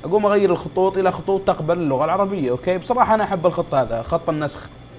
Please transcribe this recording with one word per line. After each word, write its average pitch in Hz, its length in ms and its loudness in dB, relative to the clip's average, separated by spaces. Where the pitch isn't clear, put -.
اقوم 208 200 2
اغير 196 260 4
الخطوط 185 460 0
الى 185 140 2
خطوط 190 300 -2
تقبل 170 360 0
اللغه 143 280 0
العربيه. 185 460 0
اوكي 180 260 0
بصراحه 220 360 2
انا 214 100 2
احب 185 220 -2
الخط 160 300 0
هذا، 117 260 0
خط 165 280 -4
النسخ. 151 400 -6